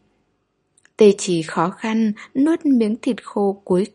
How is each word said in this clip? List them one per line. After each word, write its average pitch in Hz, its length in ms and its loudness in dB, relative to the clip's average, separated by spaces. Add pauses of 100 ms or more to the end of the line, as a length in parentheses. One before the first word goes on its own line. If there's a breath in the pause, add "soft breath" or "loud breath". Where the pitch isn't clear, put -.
(960)
Tê 202 200 6
Chỉ 170 240 -2
khó 165 280 -2
khăn 220 440 -2 (220 loud breath)
nuốt 302 300 0
miếng 233 360 2
thịt 233 220 -4
khô 202 400 -4
cuối 185 320 0